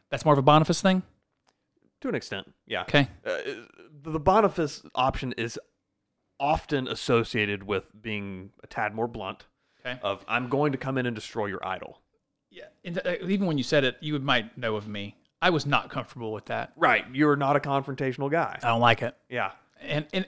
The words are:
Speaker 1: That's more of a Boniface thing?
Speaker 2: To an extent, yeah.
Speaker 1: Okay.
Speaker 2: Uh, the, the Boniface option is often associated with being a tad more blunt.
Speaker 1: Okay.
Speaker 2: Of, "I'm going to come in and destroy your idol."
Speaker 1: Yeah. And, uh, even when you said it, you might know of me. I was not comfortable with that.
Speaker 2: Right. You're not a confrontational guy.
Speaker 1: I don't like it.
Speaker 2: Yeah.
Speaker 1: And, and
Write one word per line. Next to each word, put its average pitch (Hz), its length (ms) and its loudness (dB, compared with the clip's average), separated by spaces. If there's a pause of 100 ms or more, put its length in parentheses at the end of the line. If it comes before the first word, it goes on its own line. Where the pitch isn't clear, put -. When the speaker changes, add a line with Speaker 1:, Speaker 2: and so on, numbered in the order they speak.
(100)
Speaker 1:
That's 135 160 -4
more 151 80 8
of 139 40 6
a 135 40 2
Boniface 151 400 6
thing? 185 200 4 (1000)
Speaker 2:
To 269 60 -4
an 214 60 -2
extent, 104 380 -8 (140)
yeah. 98 160 -4
Speaker 1:
Okay. 139 260 4 (160)
Speaker 2:
Uh, 87 140 -4 (640)
the, 160 100 -12
the 156 80 -2
Boniface 175 600 4 (120)
option 131 440 0
is 117 200 -4 (800)
often 143 500 0
associated 110 720 0
with 98 220 -2 (180)
being 98 480 -8 (120)
a - 40 -20
tad 107 280 -4
more 113 140 -2
blunt. 107 380 -10 (340)
Speaker 1:
Okay. 127 220 -10
Speaker 2:
Of, 98 260 -4
"I'm 123 220 -4
going 139 220 2
to 131 60 -4
come 135 200 -4
in 123 80 -2
and 120 80 -2
destroy 107 320 -4
your 92 200 -6
idol." - 340 -8 (500)
Speaker 1:
Yeah. 180 140 -20 (200)
And, 170 200 -6
uh, 175 100 -2 (120)
even 196 200 2
when 156 100 2
you 127 80 0
said 143 200 4
it, 127 160 0
you 151 180 -4
might 127 400 0
know 113 180 -2
of 104 100 -6
me. 101 300 -8 (260)
I 180 80 4
was 143 160 0
not 131 240 0
comfortable 117 420 -8
with 104 140 -10
that. 117 300 -6
Speaker 2:
Right. 127 360 4
You're 147 240 4
not 143 200 2
a 139 40 2
confrontational 139 720 -2
guy. 156 320 0
Speaker 1:
I 123 60 0
don't 117 120 2
like 117 220 6
it. 120 120 -6 (140)
Speaker 2:
Yeah. 113 220 -4 (320)
Speaker 1:
And, 151 320 -4
and 185 140 -2